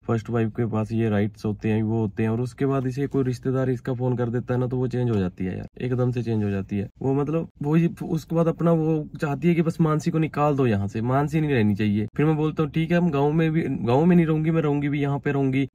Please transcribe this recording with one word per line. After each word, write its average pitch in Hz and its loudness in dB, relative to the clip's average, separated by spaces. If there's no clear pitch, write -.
first 110 -2
wife 113 0
के 120 0
पास 107 -4
ये 113 0
rights 104 -2
होते 107 -4
हैं, 110 2
वो 113 0
होते 110 -2
हैं, 110 0
और 113 0
उसके 127 -4
बाद 135 0
इसे 131 -4
कोई 135 0
रिश्तेदार 127 -2
इसका 127 -4
phone 127 -2
कर 120 -2
देता 120 -4
है 123 0
ना, 127 0
तो 127 -4
वो 127 -2
चेंज 120 -2
हो 110 0
जाती 92 -2
है 92 -4
यार, 104 -10
एकदम 127 0
से 120 -2
change 110 -2
हो 101 0
जाती 101 -4
है 98 -4
वो। 135 0
मतलब 151 -2
वो 147 0
ही 170 2
उसके 160 -4
बाद 165 2
अपना 165 2
वो 156 2
चाहती 143 -2
है 170 4
कि - 4
बस 165 -2
मानसी 156 2
को 160 0
निकाल 147 2
दो 135 4
यहाँ 101 2
से, 110 -6
मानसी 143 0
नहीं 151 0
रहनी 104 4
चाहिए। 104 0
फिर 147 2
मैं 156 2
बोलता 156 -2
हूँ 147 -2
ठीक 160 -2
है, 175 4
हम 175 2
गाँव 143 2
में 160 2
भी, 160 0
गाँव 131 2
में 180 6
नहीं 165 6
रहूंगी, 156 0
मैं 160 2
रहूंगी 147 0
भी 143 -2
यहाँ 139 0
पे 143 -2
रहूंगी। 135 0